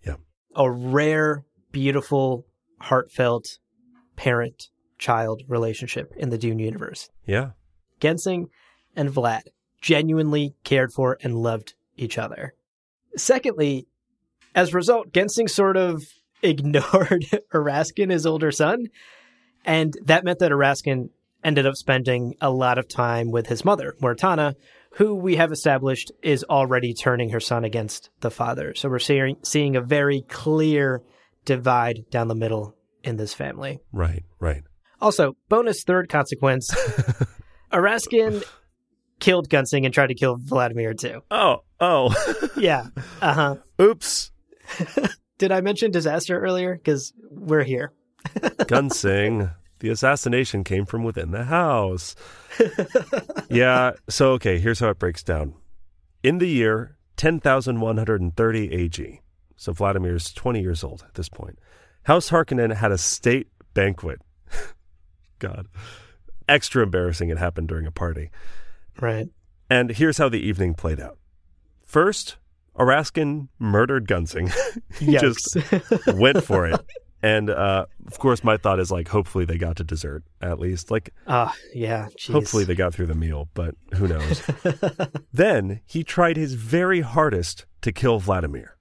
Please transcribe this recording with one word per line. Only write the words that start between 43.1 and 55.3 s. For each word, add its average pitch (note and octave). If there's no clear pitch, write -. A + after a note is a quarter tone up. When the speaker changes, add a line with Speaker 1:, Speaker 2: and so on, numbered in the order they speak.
Speaker 2:
uh-huh. C#3+
Speaker 1:
Oops. -
Speaker 2:
<laughs> -
Did F#3+
I F#3+
mention G3+
disaster E3+
earlier? F#3
'Cause C#3+
we're D3+
here. B2+
<laughs> -
Speaker 1:
Gunsing, G#2
the A2
assassination B2
came G2
from A#2
within E2
the G#2
house. B2
<laughs> A3+
Yeah, B2+
so, C3+
okay, F#2+
here's A2
how A#2
it G2
breaks F2+
down. D2+